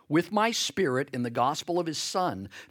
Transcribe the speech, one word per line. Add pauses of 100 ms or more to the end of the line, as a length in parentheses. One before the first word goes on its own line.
with
my
spirit
in
the
gospel
of
his
Son, (220)